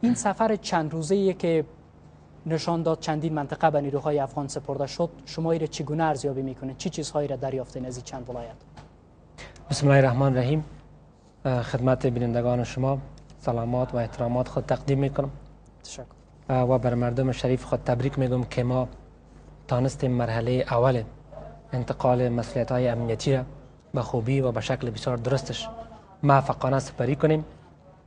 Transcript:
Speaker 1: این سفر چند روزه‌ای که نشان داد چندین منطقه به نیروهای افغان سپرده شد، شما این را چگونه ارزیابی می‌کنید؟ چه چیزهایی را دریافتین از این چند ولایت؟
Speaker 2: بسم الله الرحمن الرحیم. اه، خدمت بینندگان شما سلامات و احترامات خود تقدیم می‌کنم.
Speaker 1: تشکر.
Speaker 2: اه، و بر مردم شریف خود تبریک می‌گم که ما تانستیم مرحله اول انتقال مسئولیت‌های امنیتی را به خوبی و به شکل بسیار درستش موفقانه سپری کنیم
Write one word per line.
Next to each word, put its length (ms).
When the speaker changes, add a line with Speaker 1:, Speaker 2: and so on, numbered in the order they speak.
Speaker 1:
این 140
سفر 420
چند 360
روزه‌ای 420
که 300
نشان 360
داد 180
چندین 340
منطقه 360
به 100
نیروهای 380
افغان 300
سپرده 380
شد، 240
شما 260
این 80
را 60
چگونه 380
ارزیابی 380
می‌کنید؟ 340
چه 140
چیزهایی 380
را 80
دریافتین 500
از 100
این 80
چند 260
ولایت؟ 260
Speaker 2:
بسم 160
الله 120
الرحمن 340
الرحیم. 320
اه، 180
خدمت 440
بینندگان 580
شما 340
سلامات 560
و 20
احترامات 520
خود 180
تقدیم 320
می‌کنم. 320
Speaker 1:
تشکر. 200
Speaker 2:
اه، 140
و 160
بر 160
مردم 380
شریف 320
خود 200
تبریک 340
می‌گم 260
که 200
ما 240
تانستیم 420
مرحله 600
اول 320
انتقال 560
مسئولیت‌های 600
امنیتی 480
را 80
به 80
خوبی 380
و 120
به 80
شکل 300
بسیار 260
درستش 520
موفقانه 560
سپری 380
کنیم 280